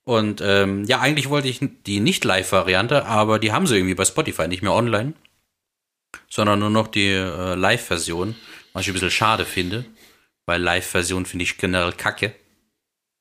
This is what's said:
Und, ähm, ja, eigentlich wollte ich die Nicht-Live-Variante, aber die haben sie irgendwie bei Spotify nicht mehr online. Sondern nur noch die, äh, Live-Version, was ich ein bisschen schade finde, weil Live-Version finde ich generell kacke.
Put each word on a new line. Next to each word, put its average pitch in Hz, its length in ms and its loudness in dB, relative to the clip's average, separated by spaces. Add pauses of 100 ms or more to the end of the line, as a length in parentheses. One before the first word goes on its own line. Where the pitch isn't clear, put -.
Und, 107 400 0
ähm, 98 400 2
ja, 113 160 2
eigentlich 139 300 0
wollte 143 180 0
ich 123 100 -4 (280)
die 101 140 0
Nicht-Live-Variante, 98 1080 2
aber 107 320 2
die 107 140 0
haben 170 140 2
sie 110 100 2
irgendwie 92 180 2
bei 95 100 2
Spotify 101 420 -2
nicht 90 160 -6
mehr 98 100 2
online. 113 420 0 (1160)
Sondern 104 300 2
nur 107 100 0
noch 107 180 2
die, 98 220 0
äh, 92 440 -2
Live-Version, 92 800 -2 (380)
was 95 100 -6
ich 92 60 -4
ein 95 60 -4
bisschen 90 160 0
schade 107 340 2
finde, 95 400 -4 (600)
weil 87 160 0
Live-Version 90 640 -2
finde 87 180 -6
ich - 140 -4
generell 90 340 0
kacke. - 420 -4 (880)